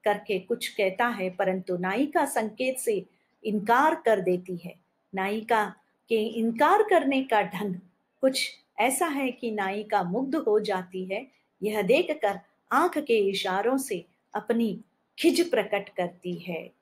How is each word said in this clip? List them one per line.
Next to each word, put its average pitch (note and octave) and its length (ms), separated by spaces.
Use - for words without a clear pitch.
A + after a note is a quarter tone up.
करके G3+ 360
कुछ A#3 300
कहता G3+ 380
है, G3 220
परंतु F#3 480
नायिका C4 480
संकेत B3+ 520
से G#3 280
इनकार A#3 520
कर A3 260
देती F3+ 360
है। E3+ 180
नायिका G#3 600
के A#3 60
इनकार A3+ 680
करने C#4 400
का A3 180
ढंग F#3+ 340
कुछ - 380
ऐसा C4+ 280
है C4+ 240
कि A#3 200
नायिका G#3 520
मुग्ध B3+ 320
हो G#3+ 240
जाती F#3 460
है। G3+ 260
यह G#3 180
देखकर A3+ 580
आंख D#4 260
के A3+ 320
इशारों G3+ 480
से G3+ 280
अपनी G#3+ 480
खिज E4+ 320
प्रकट G3+ 380
करती F3 460
है। E3+ 360